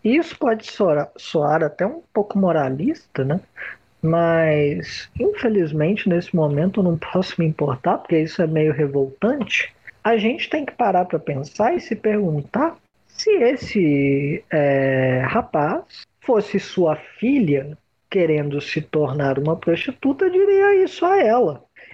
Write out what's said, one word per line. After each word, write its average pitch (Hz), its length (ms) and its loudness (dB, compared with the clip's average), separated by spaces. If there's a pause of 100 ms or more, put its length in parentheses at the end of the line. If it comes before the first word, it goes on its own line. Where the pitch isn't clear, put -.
Isso 311 360 0
pode 226 320 -2
soar, 151 460 0
soar 151 460 0
até 160 240 -2
um 302 140 -6 (120)
pouco 208 260 -2
moralista, 160 840 -2
né? 151 160 -2 (600)
Mas, 160 1080 0 (100)
infelizmente, 202 920 0
nesse 175 280 -2
momento 156 440 0
eu 190 40 2
não 170 120 2
posso - 420 -4
me 165 80 2
importar, 156 520 -2
porque 160 220 0
isso 160 220 -4
é 165 40 2
meio 156 260 2
revoltante. 143 1000 -2 (300)
A 226 140 4
gente 226 300 -2
tem 302 160 -4
que - 80 -12
parar 185 340 0
pra 170 120 -4
pensar 156 560 -2
e 254 60 -2
se - 160 -8
perguntar 208 800 -2 (320)
se - 220 -2
esse, 156 1200 2
é, 135 760 2
rapaz 180 560 -2 (380)
fosse 208 400 0
sua 160 360 0
filha 156 800 -2 (340)
querendo 151 500 0
se - 220 -6
tornar 139 560 0
uma 156 180 0
prostituta, 269 760 -2
diria 392 540 4
isso - 220 -6
a 392 120 4
ela. 220 460 2 (300)